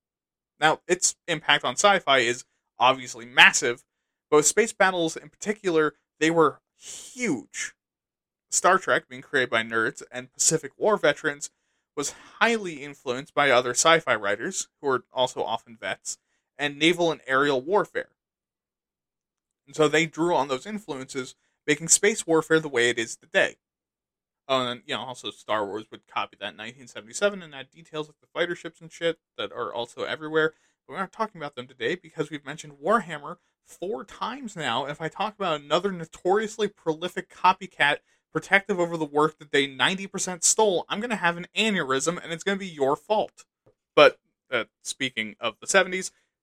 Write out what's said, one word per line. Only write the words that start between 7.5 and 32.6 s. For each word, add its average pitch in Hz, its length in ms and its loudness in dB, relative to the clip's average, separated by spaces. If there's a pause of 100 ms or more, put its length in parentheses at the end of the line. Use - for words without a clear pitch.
Star 180 300 4
Trek, - 300 0
being 127 140 -14
created 127 280 0
by 113 140 2
nerds 113 480 -2
and 127 200 -14
Pacific - 460 -2
War 202 180 2
veterans, 147 540 0 (460)
was 143 180 -6 (240)
highly 196 460 -2
influenced 135 500 -8
by 143 160 4
other 127 200 6
sci-fi 156 440 4
writers, 107 540 -4 (120)
who 147 60 -10
were 127 260 0
also 127 300 -2
often 113 340 -6
vets, - 420 -10 (380)
and 143 220 -6
naval 170 320 2
and 147 160 -6
aerial 135 340 2
warfare. 170 500 -2 (1600)
And 143 80 -20
so 151 140 4
they 156 180 2
drew 165 300 -2
on 135 100 0
those 131 180 -4
influences, 139 680 -10 (320)
making 151 220 -2
space - 360 2
warfare 160 360 2
the 156 80 -6
way 120 200 2
it 117 100 0
is 113 180 -6
today. - 400 -2 (880)
Oh, 131 200 0
and, 120 180 -8
you 143 100 -6
know, 107 60 -6
also 123 300 -12
Star 107 340 -4
Wars 104 260 -8
would - 160 -20
copy - 320 -6
that 101 120 -8
in 78 60 -16
nineteen 117 300 -16
seventy-seven 175 560 -6
and 151 120 -20
add 135 160 -18
details 156 380 -14
like - 120 -20
the 127 60 -20
fighter 175 280 -4
ships - 240 -14
and 165 140 -20
shit 170 260 -4 (200)
that 104 140 -8
are 117 200 -8
also 120 300 -8
everywhere. 156 500 -2 (340)
But 131 60 -18
we're 170 80 -10
not 185 120 -8
talking 214 280 -6
about - 140 -10
them 123 120 -12
today 135 280 -6
because 160 340 -8
we've 147 160 -14
mentioned 147 300 -14